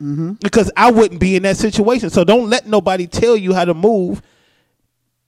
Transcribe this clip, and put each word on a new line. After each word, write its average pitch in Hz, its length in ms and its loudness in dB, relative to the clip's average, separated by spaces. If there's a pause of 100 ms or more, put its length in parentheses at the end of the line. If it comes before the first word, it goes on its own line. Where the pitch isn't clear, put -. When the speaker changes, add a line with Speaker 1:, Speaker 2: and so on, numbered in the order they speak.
Speaker 1:
Mm-hmm. 151 400 -6
Speaker 2:
because 202 340 0
I 226 160 4
wouldn't 196 300 2
be 185 160 2
in 185 60 -2
that 196 120 0
situation. 220 540 0
So 180 160 2
don't 220 240 2
let 233 180 -2
nobody 190 400 -2
tell 226 300 0
you 185 160 -2
how 180 100 0
to 175 120 0
move. 196 460 0 (1080)